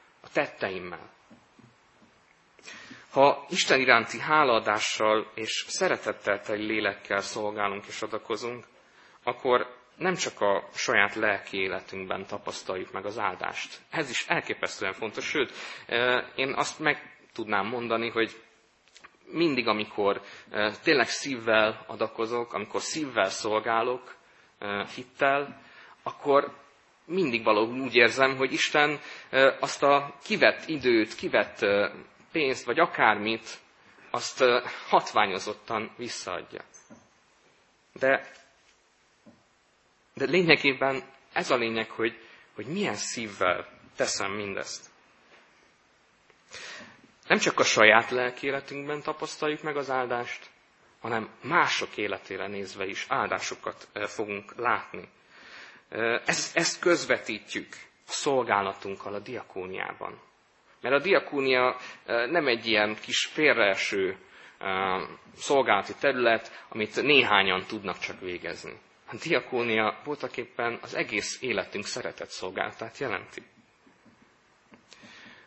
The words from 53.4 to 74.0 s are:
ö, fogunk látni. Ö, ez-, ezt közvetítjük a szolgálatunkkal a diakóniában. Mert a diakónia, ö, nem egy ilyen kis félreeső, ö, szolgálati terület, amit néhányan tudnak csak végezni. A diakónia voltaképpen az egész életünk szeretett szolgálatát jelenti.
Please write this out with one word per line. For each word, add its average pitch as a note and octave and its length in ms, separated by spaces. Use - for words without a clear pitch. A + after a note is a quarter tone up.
ö, G#2 140
fogunk G2+ 480
látni. G2+ 540
Ö, A#2 360
ez-, - 300
ezt E3 240
közvetítjük B2 960
a - 40
szolgálatunkkal G2+ 1040
a G#2 60
diakóniában. F#2+ 1040
Mert B2+ 140
a C#3+ 40
diakónia, C3+ 800
ö, A#2 220
nem D#3 200
egy A#2 180
ilyen G#2+ 300
kis - 300
félreeső, G#2 920
ö, F#2+ 440
szolgálati A2+ 640
terület, B2 680
amit A2 320
néhányan G#2 640
tudnak G2 300
csak - 220
végezni. E2 600
A A#2+ 120
diakónia A#2+ 800
voltaképpen A#2+ 800
az - 120
egész A#2+ 480
életünk G#2 440
szeretett - 440
szolgálatát G#2 680
jelenti. - 460